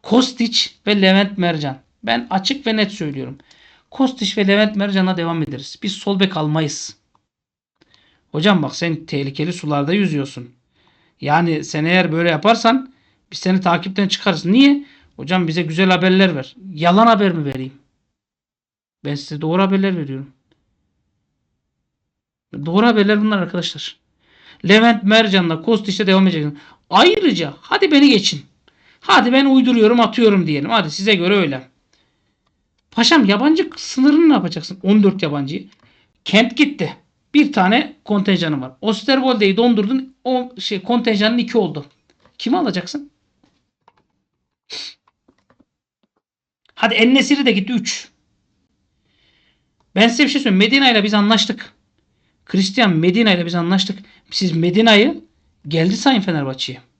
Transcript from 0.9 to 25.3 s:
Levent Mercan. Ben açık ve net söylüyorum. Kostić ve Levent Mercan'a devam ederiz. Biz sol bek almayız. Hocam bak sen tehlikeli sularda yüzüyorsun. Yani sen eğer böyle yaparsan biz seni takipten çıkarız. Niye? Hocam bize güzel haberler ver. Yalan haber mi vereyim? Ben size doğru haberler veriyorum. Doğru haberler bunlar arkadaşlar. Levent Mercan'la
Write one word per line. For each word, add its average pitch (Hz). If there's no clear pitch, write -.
Levent 196
Mercan. 156
Ben 120
açık 202
ve 220
net 208
söylüyorum. 135
Kostić 262
ve 202
Levent 208
Mercan'a 190
devam 165
ederiz. 143
Biz 196
sol 196
bek 190
almayız. 156
Hocam 170
bak 127
sen 165
tehlikeli 143
sularda 147
yüzüyorsun. 151
Yani 156
sen 151
eğer 180
böyle 170
yaparsan 226
biz -
seni 185
takipten 185
çıkarız. 175
Niye? 277
Hocam 170
bize 165
güzel 165
haberler 185
ver. 131
Yalan 180
haber 202
mi 156
vereyim? 135
Ben 143
size 147
doğru 165
haberler 190
veriyorum. 135
Doğru 190
haberler 214
bunlar 214
arkadaşlar. 170
Levent 220
Mercan'la 190